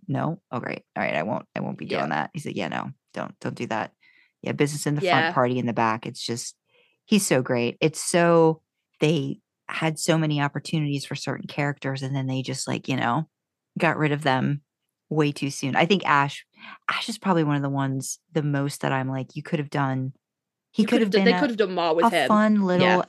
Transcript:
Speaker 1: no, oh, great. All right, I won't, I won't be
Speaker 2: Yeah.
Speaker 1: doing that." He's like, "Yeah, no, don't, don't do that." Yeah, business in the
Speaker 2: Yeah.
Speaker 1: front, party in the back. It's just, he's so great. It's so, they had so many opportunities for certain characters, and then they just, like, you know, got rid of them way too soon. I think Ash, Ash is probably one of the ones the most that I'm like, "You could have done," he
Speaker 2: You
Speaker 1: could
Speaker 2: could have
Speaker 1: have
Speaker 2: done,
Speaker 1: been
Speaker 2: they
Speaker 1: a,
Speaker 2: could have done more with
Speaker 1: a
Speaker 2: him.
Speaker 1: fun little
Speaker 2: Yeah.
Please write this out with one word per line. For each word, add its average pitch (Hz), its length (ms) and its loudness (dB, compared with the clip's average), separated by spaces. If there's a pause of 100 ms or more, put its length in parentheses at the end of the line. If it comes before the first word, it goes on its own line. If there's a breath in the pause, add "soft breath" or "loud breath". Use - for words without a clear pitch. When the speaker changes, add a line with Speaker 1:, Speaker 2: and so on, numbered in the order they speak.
Speaker 1:
no, 139 340 -2 (100)
oh, 123 80 -6
great. - 220 -6 (140)
All - 80 0
right, - 120 0
I 76 80 2
won't, - 220 -4 (100)
I - 40 -2
won't - 180 -6
be - 80 -10
Speaker 2:
Yeah. - 140 -4
Speaker 1:
doing 73 100 -2
that." 76 240 -2
He's - 120 -10
like, - 120 -8
"Yeah, 92 120 -4
no, - 200 -6 (240)
don't, - 260 -10
don't 127 160 -6
do 120 120 -8
that." 107 260 -6 (480 soft breath)
Yeah, 123 120 -4
business 147 340 -4
in 147 80 0
the 147 80 -4
Speaker 2:
Yeah. 151 180 2
Speaker 1:
front, 165 140 -2
party 127 240 2
in 120 80 -2
the 117 60 -2
back. 113 340 0
It's - 180 -10
just, - 300 -8 (500)
he's 202 220 2
so 135 160 4
great. 120 360 0
It's 156 220 0
so, 170 600 4 (380)
they 151 400 0 (280)
had 160 320 -4
so 160 180 2
many 151 240 0
opportunities 143 640 -2
for - 100 -10
certain - 300 -6
characters, 139 560 -4
and 135 140 -4
then 135 100 -2
they 131 160 -2
just, 131 260 -6
like, 131 200 -4
you 135 80 -2
know, 123 340 -2 (480)
got 165 200 2
rid 151 160 2
of 147 100 -4
them 135 380 0 (500)
way 151 200 2
too 139 200 -4
soon. 135 240 -4
I 151 100 6
think 175 200 2
Ash, 143 400 2 (440 loud breath)
Ash - 200 -4
is 220 100 -8
probably 175 240 2
one 147 120 2
of 143 60 0
the 139 80 -2
ones 135 500 -4 (140)
the 160 100 0
most 143 380 -2
that 143 100 0
I'm 131 180 -2
like, 131 260 -6
"You 147 80 -10
could 165 160 -2
have 143 100 -6
done," 135 440 -2 (580)
he - 120 2
Speaker 2:
You 214 40 2
Speaker 1:
could - 40 -2
Speaker 2:
could 233 100 4
have 226 60 4
Speaker 1:
have 190 40 -2
Speaker 2:
done, 202 140 4
Speaker 1:
been 190 80 6
Speaker 2:
they 180 40 2
Speaker 1:
a, - 20 0
Speaker 2:
could 196 120 2
have 220 60 -4
done 190 180 0
more 170 200 2
with 170 100 6
Speaker 1:
a 233 40 6
Speaker 2:
him. 151 180 4
Speaker 1:
fun 214 360 4
little 180 240 4
Speaker 2:
Yeah. 180 220 4